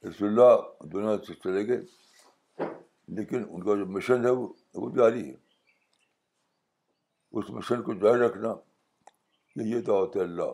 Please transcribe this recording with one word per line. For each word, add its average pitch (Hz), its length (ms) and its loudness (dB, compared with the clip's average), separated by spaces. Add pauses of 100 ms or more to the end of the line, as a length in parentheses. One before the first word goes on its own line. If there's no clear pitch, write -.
رسول 101 200 -4
اللہ 113 640 6
دنیا 104 340 0
سے 87 80 -14
چلے 95 340 -2
گئے، 120 140 -2 (1300)
لیکن 107 400 -6
ان 90 160 -12
کا 104 100 2
جو 101 120 -2
مشن 117 380 0
ہے 123 60 4
وہ، 127 220 -2 (220)
وہ 104 220 -6
جاری 117 340 2
ہے۔ - 60 -18 (2000)
اس 107 180 -8
مشن 117 320 -6
کو 123 100 -6
جاری 107 280 4
رکھنا، 113 340 -2 (1000)
یہ، 113 200 -4
یہ 113 40 0
دعوت 98 360 0
ہے 98 40 0
اللہ۔ 87 340 -4